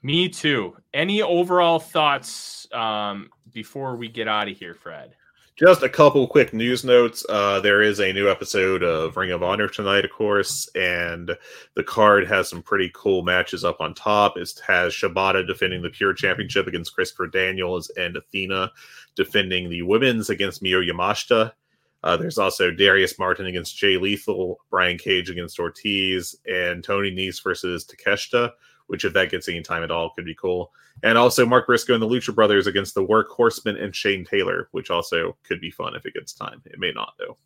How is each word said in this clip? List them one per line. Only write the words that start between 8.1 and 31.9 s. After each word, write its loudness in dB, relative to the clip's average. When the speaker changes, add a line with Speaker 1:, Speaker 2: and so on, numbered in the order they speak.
Speaker 2:
new 2
episode 0
of 0
Ring -2
of -2
Honor 0
tonight, 0
of -6
course, -2
and -4
the -4
card 4
has 0
some -12
pretty -2
cool -2
matches -2
up -2
on -6
top. 2
It -10
has 2
Shibata 0
defending -4
the -6
Pure -2
Championship -2
against -10
Christopher -6
Daniels -4
and -6
Athena -6
defending -2
the -8
women's 0
against -4
Miyu 0
Yamashita. 0
Uh, 2
there's -6
also 0
Darius 4
Martin -2
against -8
Jay 2
Lethal, -4
Brian 0
Cage -2
against -10
Ortiz, -4
and -4
Tony -2
Nese -8
versus -6
Takeshita, -2
which, -8
if -4
that 2
gets -8
any -6
time -6
at -8
all, -4
could -12
be -12
cool. -4
And 4
also 6
Mark 4
Briscoe 2